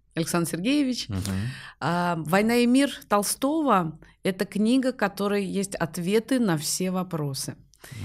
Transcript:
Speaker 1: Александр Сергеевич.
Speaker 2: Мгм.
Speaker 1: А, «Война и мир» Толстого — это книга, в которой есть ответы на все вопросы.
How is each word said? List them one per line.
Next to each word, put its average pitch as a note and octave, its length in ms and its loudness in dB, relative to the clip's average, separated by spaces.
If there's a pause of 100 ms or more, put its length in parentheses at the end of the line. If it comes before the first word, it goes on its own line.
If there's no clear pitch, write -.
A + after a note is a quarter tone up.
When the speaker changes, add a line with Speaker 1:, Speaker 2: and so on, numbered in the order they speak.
(140)
Speaker 1:
Александр E3 340 -2
Сергеевич. B3+ 640 -2
Speaker 2:
Мгм. F#2+ 100 -2 (600)
Speaker 1:
А, F3 380 0
«Война F#3+ 380 2
и A#3+ 100 6
мир» C4+ 240 4 (180)
Толстого — G#3+ 880 2 (240)
это F#3+ 240 -2
книга, B3 460 2
в B3+ 40 -20
которой G3+ 480 -2
есть F#3+ 300 -4
ответы G3 680 0
на F#3+ 160 2
все E3+ 340 -2
вопросы. D#3+ 640 -4 (480)